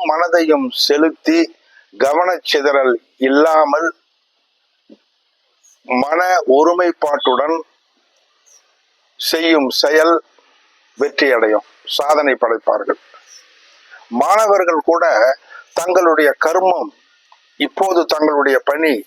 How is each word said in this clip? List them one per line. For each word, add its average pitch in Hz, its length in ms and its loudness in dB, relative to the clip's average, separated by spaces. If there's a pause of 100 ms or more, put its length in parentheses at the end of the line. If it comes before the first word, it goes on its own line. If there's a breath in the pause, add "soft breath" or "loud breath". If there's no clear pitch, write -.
(100)
மனதையும் 160 560 0 (200)
செலுத்தி 156 520 0 (560 soft breath)
கவனச்சிதறல் 143 1000 0 (340)
இல்லாமல் 156 600 2 (2000)
மன 139 320 -2 (380)
ஒருமைப்பாட்டுடன் 156 1000 0 (1600)
செய்யும் 160 500 0 (120)
செயல் 156 340 2 (840)
வெற்றியடையும், 120 680 0 (280)
சாதனை 147 400 0
படைப்பார்கள். 110 640 -4 (1120 loud breath)
மாணவர்கள் 180 760 0
கூட 170 180 0 (680 loud breath)
தங்களுடைய 170 540 2 (140)
கர்மம், 175 480 0 (680)
இப்போது 175 400 -2 (120)
தங்களுடைய 147 440 0 (100)
பணி, 151 260 0 (140)